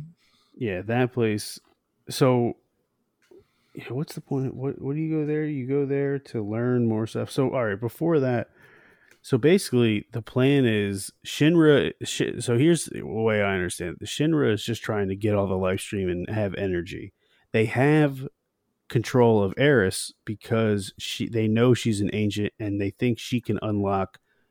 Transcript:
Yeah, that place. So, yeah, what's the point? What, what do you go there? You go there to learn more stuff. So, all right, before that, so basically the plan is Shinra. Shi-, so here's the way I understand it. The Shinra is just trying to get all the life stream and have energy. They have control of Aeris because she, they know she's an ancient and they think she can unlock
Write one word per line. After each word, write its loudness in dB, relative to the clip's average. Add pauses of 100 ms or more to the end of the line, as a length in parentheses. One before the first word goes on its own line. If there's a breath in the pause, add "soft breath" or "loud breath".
(560)
Yeah, -4
that 0
place. -2 (500)
So, 2 (1160)
yeah, -14
what's -8
the -14
point? -4
What, -8
what -6
do -4
you -2 (100)
go -2
there? -2
You -4
go 0
there 0
to -8
learn 2
more 2
stuff. -6
So, 0
all 0
right, -4
before 0
that, 0 (720 soft breath)
so 0
basically 2
the -8
plan 2
is -2 (160)
Shinra. 4 (120)
Shi-, -4
so 0
here's 4
the -10
way 0
I 0
understand -4
it. -16
The -12
Shinra 0
is -2
just -6
trying -2
to -4
get 0
all 2
the 0
life 0
stream -4
and -4
have -2
energy. -6 (400)
They 2
have 2 (600)
control 4
of 0
Aeris 2 (120)
because -2
she, -6
they -2
know 6
she's 0
an 0
ancient -2
and -4
they -2
think -2
she -4
can -4
unlock -2 (320)